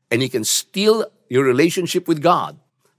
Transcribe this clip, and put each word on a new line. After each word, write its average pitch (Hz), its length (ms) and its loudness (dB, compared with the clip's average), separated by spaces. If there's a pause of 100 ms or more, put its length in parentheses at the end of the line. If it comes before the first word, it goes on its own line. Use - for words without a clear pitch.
(100)
and 117 120 0
he 131 60 -2
can 120 160 -4
steal 214 600 0 (220)
your 131 160 2
relationship 170 640 0
with 160 140 -2
God. 135 360 0 (400)